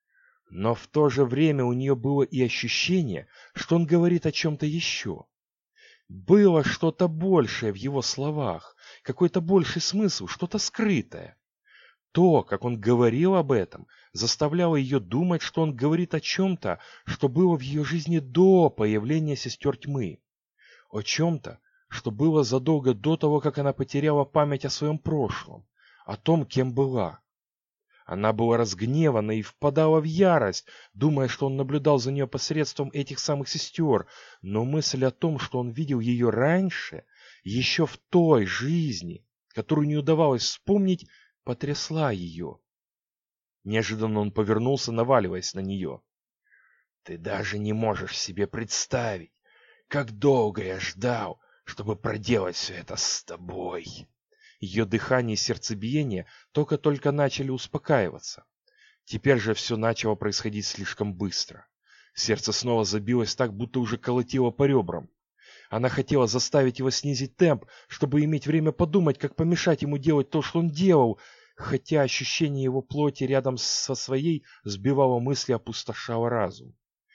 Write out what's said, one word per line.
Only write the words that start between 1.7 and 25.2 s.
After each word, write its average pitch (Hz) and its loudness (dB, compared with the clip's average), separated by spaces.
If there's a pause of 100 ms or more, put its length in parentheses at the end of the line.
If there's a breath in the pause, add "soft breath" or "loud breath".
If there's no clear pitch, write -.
нее 135 0
было 139 0
и 131 -2
ощущение, 120 -2 (280 loud breath)
что - 0
он 170 4
говорит 170 4
о 151 0
чем-то 156 -2
еще. 151 -6 (840 soft breath)
Было 165 6
что-то 170 0
большее 160 2
в 98 -10
его 131 -4
словах, 135 -4 (260 loud breath)
какой-то 175 0
больший 170 2
смысл, 190 -2
что-то - -6
скрытое. 180 -2 (760 soft breath)
То, 170 6
как 104 -4
он 120 -4
говорил 123 4
об 156 0
этом, 101 -2 (240 soft breath)
заставляло 151 0
ее 135 0
думать, 156 -2
что - -4
он 151 0
говорит 156 0
о 151 -2
чем-то, 180 -2 (280 loud breath)
что - -2
было 170 4
в 135 -8
ее 143 -4
жизни 160 -2
до 170 6
появления 127 0
сестер 127 -4
тьмы. 131 -6 (720 soft breath)
О 107 -4
чем-то, - -2 (300)
что - -6
было 151 4
задолго 131 2
до 147 0
того, 151 2
как 147 -2
она 139 0
потеряла 143 0
память 143 0
о 139 -4
своем 151 -2
прошлом, - -4 (380 soft breath)